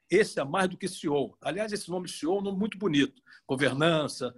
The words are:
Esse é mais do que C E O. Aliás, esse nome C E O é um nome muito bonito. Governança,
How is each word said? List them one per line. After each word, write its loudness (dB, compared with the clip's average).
Esse 4
é -2
mais 0
do -6
que -6
C -8
E 0
O. 0
Aliás, -4
esse -8
nome -6
C -6
E 0
O 2
é 0
um -2
nome -4
muito -2
bonito. 2
Governança, 2